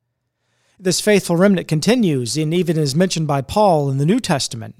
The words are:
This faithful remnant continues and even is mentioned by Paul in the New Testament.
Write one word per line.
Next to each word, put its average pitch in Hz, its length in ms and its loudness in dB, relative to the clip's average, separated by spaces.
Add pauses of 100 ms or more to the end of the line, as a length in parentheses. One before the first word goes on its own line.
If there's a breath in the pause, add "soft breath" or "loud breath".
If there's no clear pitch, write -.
(800)
This 180 200 -2
faithful 185 380 2
remnant 185 300 2
continues 156 720 0
and 156 180 -2
even 175 240 0
is 139 160 -2
mentioned 165 320 0
by 143 140 0
Paul 156 500 0
in 135 80 -2
the 147 80 0
New 233 120 2
Testament. 120 600 -6